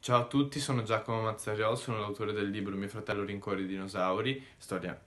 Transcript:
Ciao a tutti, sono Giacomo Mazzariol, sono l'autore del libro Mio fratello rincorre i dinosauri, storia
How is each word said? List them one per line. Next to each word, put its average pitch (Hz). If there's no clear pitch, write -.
Ciao 123
a 120
tutti, 139
sono 127
Giacomo 113
Mazzariol, 110
sono 117
l'autore 104
del 101
libro 101
Mio 101
fratello 101
rincorre 98
i 95
dinosauri, 95
storia 90